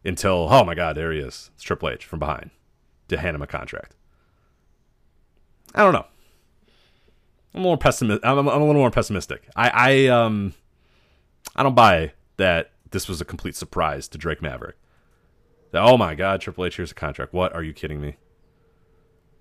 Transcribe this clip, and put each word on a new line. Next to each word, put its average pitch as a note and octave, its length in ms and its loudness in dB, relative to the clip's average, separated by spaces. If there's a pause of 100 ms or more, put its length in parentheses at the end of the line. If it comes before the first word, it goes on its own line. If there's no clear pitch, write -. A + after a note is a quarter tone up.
until, F2+ 460 -2
oh C3 160 6
my E2+ 80 -6
God, D#2+ 220 -4
there D#2+ 160 -6
he D#2 80 -4
is. - 340 -14
It's - 100 -20
Triple - 260 -6
H A1 160 -10
from D#2+ 140 -10
behind D2 300 -8 (600)
to F2 80 -2
hand D#2+ 180 -6
him C#2+ 80 -8
a C#2+ 40 -10
contract. - 480 -12 (1800)
I G#3 80 4
don't F#3 100 6
know. - 140 -2 (1500)
I'm F3+ 80 -8
a - 20 -2
little F3 140 2
pessimi-, A#2 460 0
I'm, C3+ 160 2
I'm, C#3 100 0
I'm C#3+ 120 2
a D3+ 40 2
little D3 160 4
more A#2+ 100 4
pessimistic. - 640 -4
I, A#2+ 140 2
I, C3 380 4
um, A2 480 2 (1000)
I - 80 0
don't C3+ 120 0
buy F2+ 380 6 (240)
that E2+ 340 0 (200)
this - 160 -6
was F2+ 140 -8
a F2 40 -10
complete - 300 -12
surprise D2+ 540 -6
to - 80 -18
Drake D#2 240 -8
Maverick. C2 340 -10 (960)
That, E2+ 120 0
"Oh B2 140 8
my E2+ 180 0
God, F#2+ 260 -2
Triple F2+ 240 -8
H, F2 120 -6
here's F2 140 -8
a - 40 -20
contract." C#2+ 380 -8
What? F2+ 200 -2
Are E2 100 -8
you D#2 100 -10
kidding D2+ 280 -10
me? D2 160 -12 (1200)